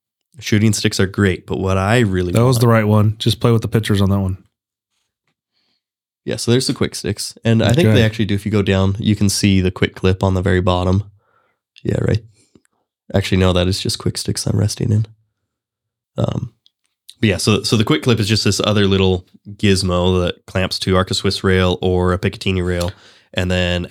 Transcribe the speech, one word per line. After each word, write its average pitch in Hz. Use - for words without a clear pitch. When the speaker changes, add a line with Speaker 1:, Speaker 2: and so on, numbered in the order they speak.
Speaker 1:
shooting 107
sticks -
are 95
great, 98
but 69
what 95
I 104
really 92
Speaker 2:
That 113
was 131
Speaker 1:
want 117
Speaker 2:
the 123
right 113
one. 107
Just -
play 123
with 110
the 110
pictures 104
on 98
that 98
one. 95
Speaker 1:
Yeah, -
so 117
there's 131
the 135
quick -
sticks. -
And 113
I -
think 131
Speaker 2:
Okay. 107
Speaker 1:
they 117
actually 107
do, 101
if 98
you 101
go 104
down, 95
you 104
can 104
see 95
the 92
quick -
clip 92
on 95
the 92
very 92
bottom. 92
Yeah, -
right. -
Actually, 95
no, 92
that 90
is 95
just -
quick -
sticks -
I'm -
resting -
in. 107
Um, -
but 110
yeah, 87
so, 104
so 120
the 110
quick -
clip 113
is 98
just 107
this -
other 104
little 95
gizmo 92
that -
clamps 92
to 95
Arca 95
Swiss -
rail 92
or 90
a 90
Picatinny 92
rail, 87
and 90
then 87